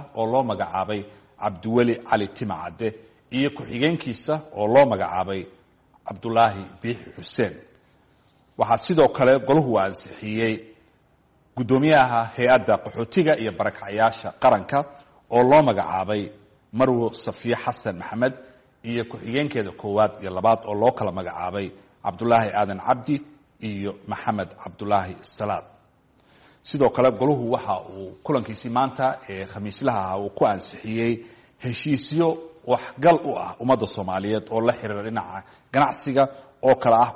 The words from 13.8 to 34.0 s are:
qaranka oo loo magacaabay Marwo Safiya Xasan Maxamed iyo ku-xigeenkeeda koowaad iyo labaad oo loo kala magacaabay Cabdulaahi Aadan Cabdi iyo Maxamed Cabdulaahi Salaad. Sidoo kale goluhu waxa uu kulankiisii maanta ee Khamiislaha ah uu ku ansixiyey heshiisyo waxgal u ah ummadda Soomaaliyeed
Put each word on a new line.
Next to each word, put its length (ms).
qaranka 400
oo 120
loo 180
magacaabay 600
Marwo 380
Safiya 460
Xasan 400
Maxamed 360
iyo 220
ku-xigeenkeeda 640
koowaad 480
iyo 120
labaad 340
oo 100
loo 160
kala 200
magacaabay 560
Cabdulaahi 520
Aadan 260
Cabdi 360
iyo 340
Maxamed 480
Cabdulaahi 640
Salaad. 460
Sidoo 240
kale 220
goluhu 400
waxa 240
uu 220
kulankiisii 480
maanta 360
ee 160
Khamiislaha 640
ah 100
uu 100
ku 160
ansixiyey 680
heshiisyo 720
waxgal 560
u 140
ah 220
ummadda 280
Soomaaliyeed 640